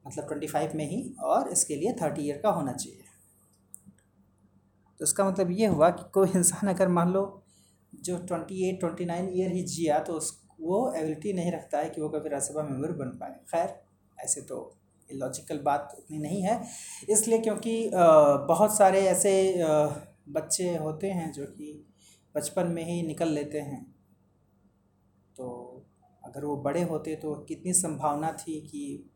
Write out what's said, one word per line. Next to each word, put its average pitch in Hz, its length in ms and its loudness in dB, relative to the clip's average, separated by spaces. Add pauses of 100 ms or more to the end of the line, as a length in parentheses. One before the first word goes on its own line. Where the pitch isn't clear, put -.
मतलब 139 200 -10
ट्वेंटी 151 200 -6
फ़ाइव 156 280 -2
में 151 140 -4
ही, 196 300 -6
और 151 300 0
इसके 175 260 0
लिए 175 180 -2
थर्टी 147 280 -2
ईयर 143 160 -4
का 214 120 2
होना 160 240 0
चाहिए। - 300 -12 (2000)
तो 156 60 -6
इसका 196 240 2
मतलब 185 220 0
ये 208 140 2
हुआ 170 240 6
कि 180 140 -2 (100)
कोई 190 160 6
इंसान 185 400 2
अगर 185 180 2
मान 175 240 4
लो 196 320 -2 (520)
जो 180 220 -6
ट्वेंटी 185 520 -4
एट, 185 100 -4
ट्वेंटी 175 260 -2
नाइन 175 280 -2
ईयर 185 180 0
ही 175 120 -2
जिया 156 360 0
तो 160 140 -4
उस, - 320 -6 (160)
वो 196 320 0
एबिलिटी 156 400 -4
नहीं 175 180 0
रखता 165 260 -4
है 160 120 -2
कि 160 120 -8
वो 151 80 -2
कभी 151 200 -4
राज्यसभा 143 340 -4
मेंबर 143 280 -4
बन 139 140 -6
पाए। - 260 -10
खैर, - 520 -4 (360)
ऐसे - 220 -4
तो 123 360 -12 (340)
इलॉजिकल 135 460 -6
बात 143 400 -2
उतनी - 200 -12
नहीं 151 240 -2
है, 208 220 0 (460)
इसलिए 226 300 4
क्योंकि, 226 480 -2
अ, - 40 -4 (560)
बहुत 208 300 4
सारे 190 240 8
ऐसे, 190 600 4
अ, 151 260 4 (420)
बच्चे 160 480 -2
होते 156 320 -4
हैं 170 220 -4
जो 143 140 -10
कि 151 420 -16 (480)
बचपन 175 320 -2
में 165 160 -2
ही 170 240 -2
निकल 160 200 -2
लेते 147 320 -2
हैं, 139 360 -10 (1400)
तो 123 340 -12 (540)
अगर 139 200 -12
वो 147 120 -2
बड़े 139 260 0
होते 156 320 -4
तो 156 200 -6
कितनी 160 380 -6
संभावना 151 580 0
थी 156 300 -10
कि 143 540 -12